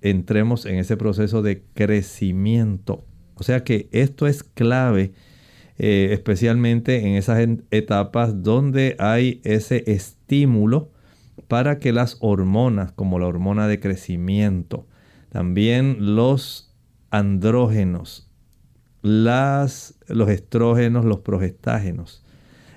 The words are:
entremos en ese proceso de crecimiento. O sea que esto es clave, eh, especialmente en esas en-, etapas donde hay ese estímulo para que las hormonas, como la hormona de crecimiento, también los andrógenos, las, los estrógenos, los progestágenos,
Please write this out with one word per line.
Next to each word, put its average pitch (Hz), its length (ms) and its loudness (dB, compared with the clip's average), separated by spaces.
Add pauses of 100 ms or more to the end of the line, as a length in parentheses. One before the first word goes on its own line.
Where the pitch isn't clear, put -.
entremos 107 640 0
en 95 120 -4
ese 92 200 -2
proceso 107 460 -2
de 98 220 -2 (100)
crecimiento. 101 1300 -2 (300)
O - 80 -14
sea 123 200 -2
que 110 300 -2
esto 139 340 0
es 143 160 -2
clave, 117 720 0 (640)
eh, 98 360 2
especialmente 117 920 0
en 98 80 2
esas 110 260 2
en-, 117 300 0
etapas 107 720 0
donde 131 560 2
hay 117 460 0
ese 107 420 0
estímulo 120 1040 0 (560)
para 135 320 0
que 127 140 0
las 120 280 0
hormonas, 101 720 0
como 92 260 -2
la 90 80 0
hormona 98 420 -2
de 104 120 -2
crecimiento, 95 1080 -4 (420)
también 104 880 0
los 131 480 0 (460)
andrógenos, 101 1200 0 (680)
las, 127 960 0 (100)
los 110 200 0
estrógenos, 117 800 2
los 101 140 0
progestágenos, 92 1040 -4 (540)